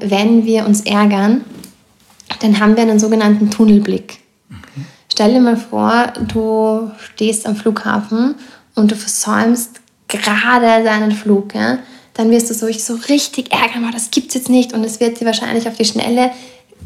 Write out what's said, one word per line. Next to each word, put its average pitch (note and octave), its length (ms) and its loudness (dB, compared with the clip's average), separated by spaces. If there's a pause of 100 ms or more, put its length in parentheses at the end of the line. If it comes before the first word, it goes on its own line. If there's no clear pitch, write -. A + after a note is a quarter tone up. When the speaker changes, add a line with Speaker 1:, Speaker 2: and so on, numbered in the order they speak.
Speaker 1:
wenn G#3+ 440 2
wir A3 200 0
uns G#3 160 2
ärgern, G#3 600 2 (1000)
dann G#3 180 2
haben G#3+ 160 4
wir A#3 80 2
einen A3 160 2
sogenannten G#3+ 520 2
Tunnelblick. G#3 680 2 (300)
Speaker 2:
Mhm. - 60 -20 (560)
Speaker 1:
Stell G#3+ 220 2
dir C4 80 4
mal A#3 160 4
vor, A3+ 540 0 (220)
du A3 560 0 (240)
stehst G#3+ 320 -2
am G#3 100 -2
Flughafen A3 800 -2 (400)
und G#3+ 160 4
du A3 40 -4
versäumst A3 840 -2 (280)
gerade A3+ 760 2
deinen G#3+ 280 0
Flug, G#3 420 -2
ja? A3+ 240 -2 (380)
Dann A3+ 160 2
wirst A#3 180 2
du A#3 40 -6
so, A3 140 -6
dich A3 160 -6
so A#3+ 120 -6 (120)
richtig C#4 460 -2
ärgern, A#3+ 300 -2
„Boah, A#3 100 -4
das A#3 180 -8
gibt's - 220 -2
jetzt B3+ 160 -6
nicht.“ B3 240 2
Und A3 100 -2
es A3+ 160 -6
wird A#3 220 -2
dir A#3 40 -4
wahrscheinlich A3+ 440 -2
auf A3 80 -12
die A3 80 0
Schnelle A#3+ 460 0 (540)